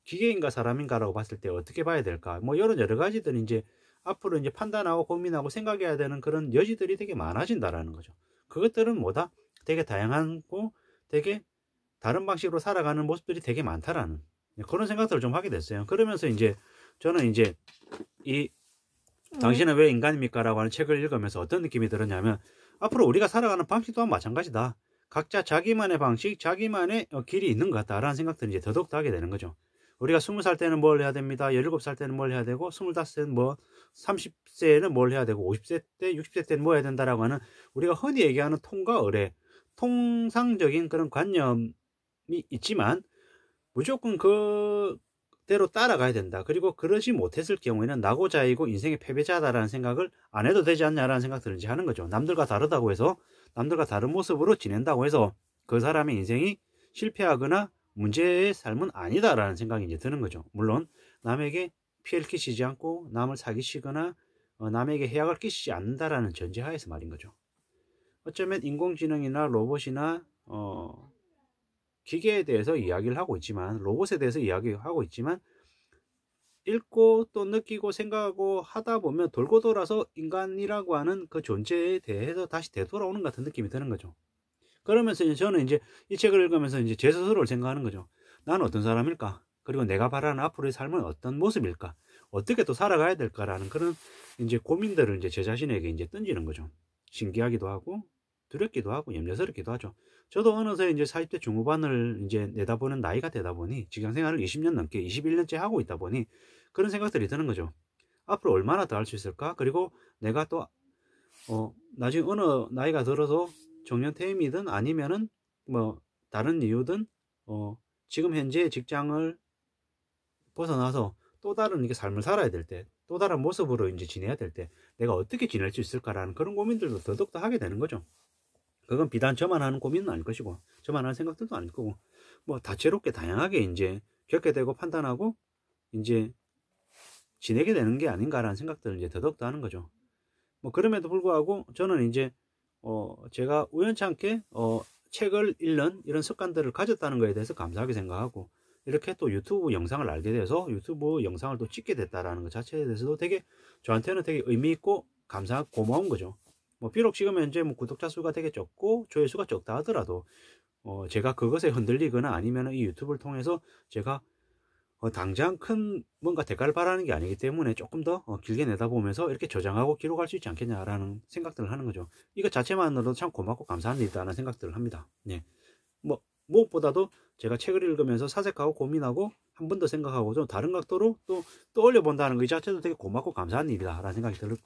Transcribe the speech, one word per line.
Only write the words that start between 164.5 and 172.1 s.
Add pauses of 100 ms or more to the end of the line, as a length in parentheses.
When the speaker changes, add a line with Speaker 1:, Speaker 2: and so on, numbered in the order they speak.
Speaker 1:
어,
당장
큰 (180)
뭔가
대가를
바라는
게
아니기
때문에
조금
더,
어,
길게
내다보면서
이렇게
저장하고
기록할
수
있지
않겠냐라는
생각들을
하는
거죠. (260)